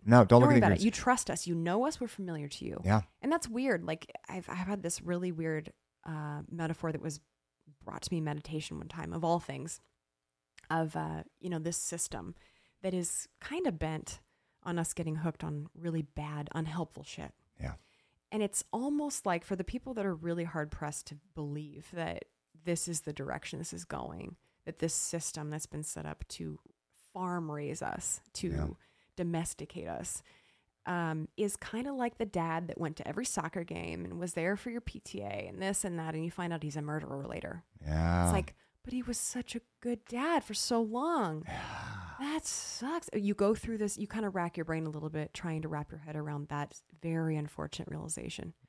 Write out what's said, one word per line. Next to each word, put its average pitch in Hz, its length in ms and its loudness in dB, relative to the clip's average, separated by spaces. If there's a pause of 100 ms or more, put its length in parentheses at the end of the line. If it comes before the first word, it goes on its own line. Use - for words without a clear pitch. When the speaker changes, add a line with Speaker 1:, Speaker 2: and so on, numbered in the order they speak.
Speaker 1:
No, 117 140 12
don't 107 100 12
Speaker 2:
Don't 120 120 12
Speaker 1:
look 131 80 12
Speaker 2:
worry - 80 12
Speaker 1:
at - 40 12
the 110 60 10
Speaker 2:
about 101 60 10
it. - 40 8
Speaker 1:
ingredients. 143 220 4
Speaker 2:
You - 40 -4
trust 247 280 4
us. - 160 -2
You 175 80 0
know 175 320 2
us. 320 140 -2
We're 240 80 -2
familiar 165 400 -6
to - 160 -8
you. - 200 -4
Speaker 1:
Yeah. 104 180 6 (200)
Speaker 2:
And 262 80 2
that's 330 180 2
weird. 226 360 2
Like, 165 260 -4 (180)
I've, 180 200 -6
I've - 80 -4
had 185 260 -2
this 170 200 -2
really 175 300 0
weird, 160 400 -2 (320)
uh, 151 460 -6
metaphor 165 420 -2
that 156 100 -4
was 151 180 -6 (640)
brought - 180 -8
to - 100 -6
me 175 60 4
in 156 60 2
meditation 151 540 -4
one 160 100 -8
time, 165 240 -6
of 170 120 -2
all 170 140 6
things, 139 420 -8 (920)
of, 160 260 2
uh, 160 260 -2 (180)
you 185 100 -4
know, 170 80 0
this 165 180 0
system 117 580 -4 (480)
that 190 120 0
is 175 340 0 (140)
kinda 320 300 0
bent 156 480 -4 (440)
on 175 160 0
us 165 120 0
getting 160 240 -2
hooked 156 280 -2
on 151 240 -4 (100)
really 165 240 0
bad, 147 500 -6
unhelpful 160 520 -4
shit. - 280 -10 (280)
Speaker 1:
Yeah. 65 140 -4 (580)
Speaker 2:
And 214 100 0
it's 202 300 0
almost 294 520 0
like, 175 200 2
for 196 100 -4
the 185 100 0
people 254 300 -6
that 214 100 0
are 190 100 2
really 170 280 0
hard 156 300 -2
pressed - 340 -6
to 147 120 -12 (180)
believe 147 560 -6
that 165 320 -4 (400)
this 170 240 2
is 165 140 0
the 151 100 -4
direction - 480 -4
this 165 120 -8
is 170 120 -8
going, - 500 -6 (300)
that - 160 -10
this 165 120 2
system - 580 -2
that's 151 160 -4
been 151 180 -8
set 151 200 -6
up - 260 -8
to 78 280 -8 (560)
farm 180 340 0
raise 147 320 -4
us, - 400 -2 (140)
to - 140 -2
Speaker 1:
Yeah. 147 180 0 (480)
Speaker 2:
domesticate 170 720 -4
us, - 360 -6 (640)
um, 160 500 0
is 202 200 0
kinda 254 360 -4
like 247 260 -2
the 226 80 0
dad 165 420 0
that - 120 -6
went 160 160 -2
to - 120 -8
every 214 160 -2
soccer 165 400 -2
game 170 400 -6
and 180 140 -8
was 175 160 -4
there 180 220 2
for 240 140 -6
your 233 100 -4
P - 200 -10
T - 200 -10
A 202 40 -6 (240)
and 185 140 -10
this 196 220 0
and 175 140 -2
that, 160 160 -2
and 160 100 -2
you 170 60 -2
find 175 220 -2
out 165 100 -4
he's 147 140 -4
a 151 60 -2
murderer 147 440 -4
later. - 380 -6 (200)
Speaker 1:
Yeah. 82 400 4
Speaker 2:
It's 87 80 8
like, 80 220 2 (300)
"But - 80 -8
he 254 100 0
was 240 160 -2
such - 380 -4
a 233 40 -6 (200)
good 240 240 -2
dad 285 400 2
for 214 100 -8
so 233 260 2
long." 226 680 2
Speaker 1:
Yeah. - 160 -6 (580)
Speaker 2:
That 302 260 -2
sucks. - 640 -4
You 202 220 2
go 202 200 4
through 226 240 -4
this, 208 200 -2
you 214 80 -4
kinda 214 240 -2
rack 175 260 -2
your 165 80 -2
brain 160 220 0
a 156 40 -2
little 151 200 -6
bit 156 240 -4
trying 160 280 -2
to 156 60 -4
wrap 151 220 -4
your 160 80 -12
head 151 180 -8
around 147 320 -4
that 147 320 -4 (220)
very 160 340 2
unfortunate 151 540 -4
realization. - 640 -6 (140)